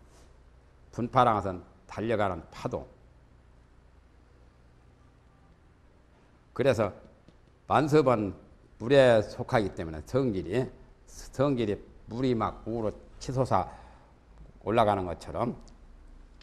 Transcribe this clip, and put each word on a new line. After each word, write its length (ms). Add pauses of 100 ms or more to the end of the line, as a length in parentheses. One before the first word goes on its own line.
(920)
분파라는 500
것은 220 (240)
달려가는 640
파도. 360 (3750)
그래서 400 (760)
만섭은 680 (460)
물에 420
속하기 540
때문에 300
성질이, 640 (380)
성질이 760 (240)
물이 280
막 300
우로 260 (280)
치솟아 640 (800)
올라가는 420
것처럼 520 (840)